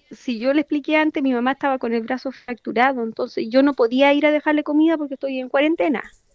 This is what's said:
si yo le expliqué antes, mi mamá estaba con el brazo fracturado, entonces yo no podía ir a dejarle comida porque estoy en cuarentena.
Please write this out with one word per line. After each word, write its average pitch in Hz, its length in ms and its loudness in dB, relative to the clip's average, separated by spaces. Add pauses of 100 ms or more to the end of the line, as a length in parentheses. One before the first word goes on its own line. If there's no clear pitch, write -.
(100)
si 240 280 -8
yo 247 140 0
le 302 100 2
expliqué 302 340 -2
antes, 311 260 0
mi 269 100 0
mamá 247 200 0
estaba 277 260 -2
con 233 160 -4
el 233 80 -2
brazo 254 300 -6
fracturado, 240 720 -2
entonces 233 440 -6
yo 254 140 4
no 285 120 2
podía 262 380 4
ir 294 140 2
a 302 60 4
dejarle 302 320 0
comida 311 340 2
porque 285 160 -6
estoy 269 240 -6
en 254 100 -8
cuarentena. 311 540 0 (320)